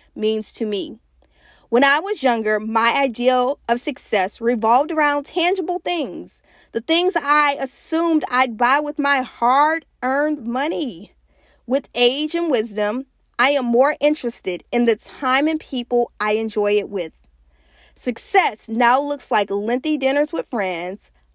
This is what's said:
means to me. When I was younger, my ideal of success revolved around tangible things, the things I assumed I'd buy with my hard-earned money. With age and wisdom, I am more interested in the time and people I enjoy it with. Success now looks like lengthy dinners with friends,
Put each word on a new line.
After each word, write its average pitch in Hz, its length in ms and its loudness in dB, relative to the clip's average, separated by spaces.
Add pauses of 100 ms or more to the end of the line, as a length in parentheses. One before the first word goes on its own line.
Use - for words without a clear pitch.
(160)
means 214 380 -2
to - 120 -6
me. 208 340 -6 (680)
When 240 140 4
I 277 160 4
was 381 220 -6
younger, 220 380 0
my 220 340 0
ideal 254 640 0 (100)
of 240 120 0
success 202 640 -4
revolved 233 500 2
around 294 320 0
tangible 349 560 -2
things, 196 640 -6 (300)
the 226 100 -6
things 349 340 2
I 294 440 2
assumed 320 680 -2
I'd 247 280 0
buy 247 220 2
with 294 200 -6
my 277 240 0
hard-earned 285 1200 0
money. 254 680 -6 (520)
With 254 300 -2
age 277 400 0
and 339 160 0
wisdom, 214 560 -2 (320)
I 262 120 4
am 269 140 0
more 240 340 4
interested 240 720 -2
in 240 140 2
the 226 120 2
time 269 500 -2
and 320 120 0
people 240 600 -2
I 214 140 0
enjoy 214 440 0
it 202 120 -2
with. 175 240 -6 (840)
Success 262 720 -2
now 240 340 2
looks 285 300 -6
like 214 180 0
lengthy 240 480 -2
dinners 269 340 0
with - 200 -6
friends, 185 580 -6 (260)